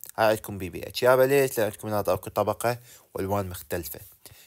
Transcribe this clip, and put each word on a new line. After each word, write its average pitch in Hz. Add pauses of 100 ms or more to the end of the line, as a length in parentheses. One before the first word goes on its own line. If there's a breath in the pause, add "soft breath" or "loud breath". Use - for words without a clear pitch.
(180)
هاي 110
عندكم 107
بي 90
بي -
اتش، -
يابا 131
ليش؟ 135
لان 107
عندكم -
هنا 104
طبقه، 92
طبقه 107 (360 loud breath)
والوان 95
مختلفه. - (460 loud breath)